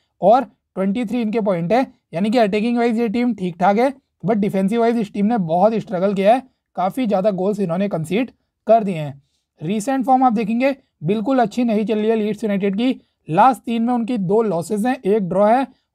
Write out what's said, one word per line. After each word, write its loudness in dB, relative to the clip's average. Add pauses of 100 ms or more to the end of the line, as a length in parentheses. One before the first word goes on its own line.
(220)
और 6
ट्वेंटी -6
थ्री -4
इनके -2
पॉइंट -2
है, 2 (280)
यानी -2
कि 2
अटैकिंग 0
वाइज 0
ये 0
टीम -2
ठीक -6
ठाक 2
है, 2 (340)
but 0
डिफेंसिव 0
वाइज 2
इस -4
टीम -2
ने 0
बहुत 2
स्ट्रगल -2
किया 4
है, -2 (340)
काफ़ी -2
ज़्यादा 0
गोल्स -2
इन्होंने -2
कंसीड -2 (360)
कर 4
दिए -4
हैं। -10 (400)
रिसेंट -4
फॉर्म 4
आप 4
देखेंगे 0 (280)
बिल्कुल 0
अच्छी 0
नहीं 0
चल -2
रही -2
है 2
लीड्स -2
यूनाइटेड 0
की, -2 (280)
लास्ट 2
तीन -2
में 0
उनकी -2
दो 2
लॉसेस -2
हैं, 0
एक 0
ड्रॉ 2
है, 2 (280)